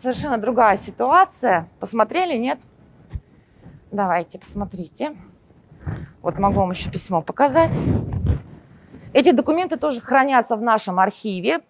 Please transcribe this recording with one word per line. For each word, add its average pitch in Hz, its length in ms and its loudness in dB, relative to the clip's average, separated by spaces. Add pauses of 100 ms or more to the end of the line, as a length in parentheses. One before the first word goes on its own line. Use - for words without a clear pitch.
совершенно 254 360 -4
другая 220 380 4
ситуация. 240 920 0 (100)
Посмотрели, 269 580 -2
нет? 254 220 -4 (1300)
Давайте, 180 460 -2
посмотрите. - 760 -10 (1040)
Вот - 160 -6
могу 196 220 0
вам 185 120 0
еще - 200 -8
письмо 175 300 -4
показать. 294 500 2 (1400)
Эти 285 180 6
документы 320 460 0
тоже 269 240 -4
хранятся 254 560 2
в 208 40 -6
нашем 214 380 0
архиве. 202 720 -2